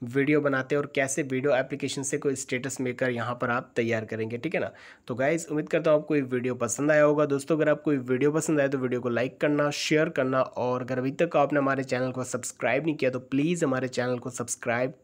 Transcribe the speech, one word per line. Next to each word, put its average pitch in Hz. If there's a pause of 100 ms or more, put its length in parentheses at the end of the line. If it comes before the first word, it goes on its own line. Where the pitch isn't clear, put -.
वीडियो 139
बनाते 135
हैं 143
और 143
कैसे 139
वीडियो 131
एप्लीकेशन 135
से 143
कोई 139
स्टेटस 131
मेकर 127
यहाँ 120
पर 123
आप 123
तैयार 113
करेंगे, 110
ठीक 165
है 165
ना। 98 (360)
तो 123
गाइस, 151
उम्मीद 151
करता 160
हूँ 151
आपको 151
ये 143
वीडियो 123
पसंद 123
आया 151
होगा। 147
दोस्तों, 139
अगर 151
आपको 147
ये 139
वीडियो 127
पसंद 151
आए 139
तो 139
वीडियो 123
को 123
लाइक 120
करना, 147
शेयर 156
करना, 131
और 123
अगर 127
अभी 135
तक 170
आपने 143
हमारे 135
चैनल 127
को 127
सब्सक्राइब 127
नहीं 151
किया 131
तो 127
प्लीज 156
हमारे 131
चैनल 123
को 127
सब्सक्राइब 120 (100)